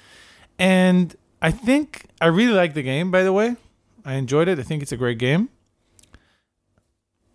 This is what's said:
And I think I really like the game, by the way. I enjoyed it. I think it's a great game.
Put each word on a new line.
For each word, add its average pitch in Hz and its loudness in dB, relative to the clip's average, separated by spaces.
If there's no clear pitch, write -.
And 185 2
I 165 2
think 262 -4
I 165 0
really 214 2
like 175 2
the 147 -4
game, 147 -4
by 185 2
the 190 0
way. 226 0
I 135 -8
enjoyed 139 0
it. 170 -2
I 120 -8
think 151 -6
it's - -12
a 120 -6
great 120 -2
game. 151 0